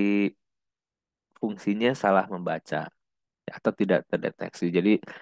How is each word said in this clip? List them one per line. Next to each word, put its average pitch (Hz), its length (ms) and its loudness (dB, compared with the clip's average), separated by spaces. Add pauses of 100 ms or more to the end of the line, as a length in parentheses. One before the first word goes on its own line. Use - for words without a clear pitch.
(1400)
fungsinya 113 560 0
salah 98 320 4
membaca 82 640 -6 (640)
atau - 240 -2
tidak 190 300 2
terdeteksi. - 680 -4
Jadi 101 240 4 (220)